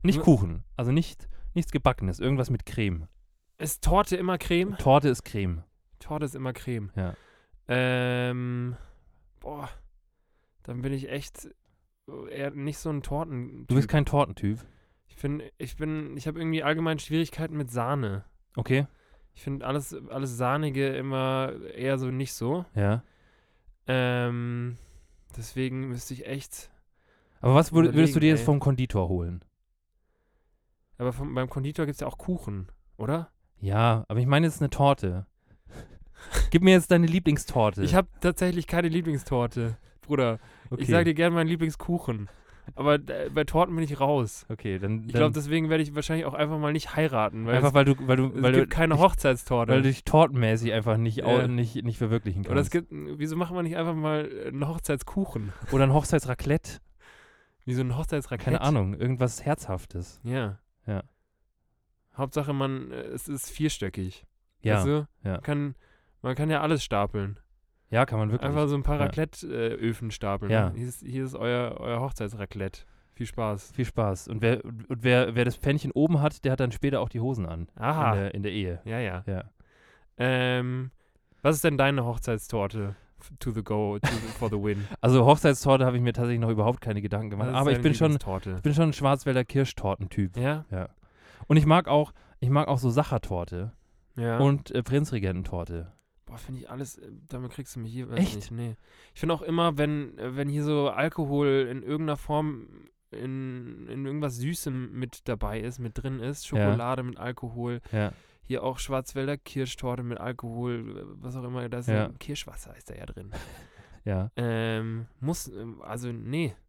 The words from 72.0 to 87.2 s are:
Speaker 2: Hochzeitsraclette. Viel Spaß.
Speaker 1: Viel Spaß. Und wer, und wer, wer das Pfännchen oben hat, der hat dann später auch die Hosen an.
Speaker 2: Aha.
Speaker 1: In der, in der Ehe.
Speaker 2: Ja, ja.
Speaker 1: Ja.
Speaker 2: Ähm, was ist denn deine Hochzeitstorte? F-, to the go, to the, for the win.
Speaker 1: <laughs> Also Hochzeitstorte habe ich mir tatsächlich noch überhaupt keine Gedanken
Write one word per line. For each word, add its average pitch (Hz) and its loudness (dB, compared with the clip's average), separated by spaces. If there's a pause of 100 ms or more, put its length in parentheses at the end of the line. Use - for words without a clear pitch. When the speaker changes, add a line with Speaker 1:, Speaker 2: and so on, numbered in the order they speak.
Speaker 2:
Hochzeitsraclette. 104 -6 (320)
Viel 117 -8
Spaß. 107 -6
Speaker 1:
Viel 123 -2
Spaß. 101 -2
Und 104 -6
wer, 113 2
und 113 -8
wer, 123 4
wer 123 4
das 120 0
Pfännchen 139 -2
oben 156 4
hat, 151 0
der 131 2
hat - -2
dann 123 2
später 139 -2
auch 117 -2
die 117 -6
Hosen 117 -2
an. 82 -8
Speaker 2:
Aha. 131 2
Speaker 1:
In 98 2
der, 98 -2
in 98 -6
der 101 -4
Ehe. 92 -4
Speaker 2:
Ja, 113 -6
ja. 95 -6
Speaker 1:
Ja. 95 -4 (760)
Speaker 2:
Ähm, 127 0 (500)
was 156 4
ist 143 -4
denn 151 2
deine 139 4
Hochzeitstorte? 107 -4 (240)
F-, - -20
to 123 -4
the 107 -4
go, 104 0
to 131 0
the, 113 -6 (120)
for 117 0
the 107 0
win. 101 -2
Speaker 1:
<laughs> - -8
Also 123 8
Hochzeitstorte 139 6
habe 123 2
ich 123 2
mir 120 2
tatsächlich 120 0
noch 113 2
überhaupt 110 0
keine 104 -4
Gedanken 104 -4